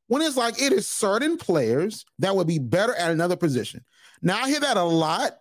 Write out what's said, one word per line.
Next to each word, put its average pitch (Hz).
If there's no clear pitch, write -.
When 277
it's 285
like, 233
it 277
is 220
certain 254
players 151
that 190
would 180
be 165
better 175
at 165
another 170
position. 131
Now, 185
I 262
hear 294
that 262
a 175
lot 165